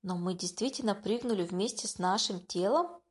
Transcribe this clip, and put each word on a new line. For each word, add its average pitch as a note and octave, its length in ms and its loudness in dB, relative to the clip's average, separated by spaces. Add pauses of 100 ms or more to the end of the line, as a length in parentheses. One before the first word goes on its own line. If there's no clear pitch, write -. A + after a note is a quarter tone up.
«Но F#3 160 -2
мы F3 160 0
действительно G3+ 600 -2
прыгнули A3 480 0
вместе F#3 440 -2
с - 120 -6
нашим F#3 480 2
телом?» B3+ 640 2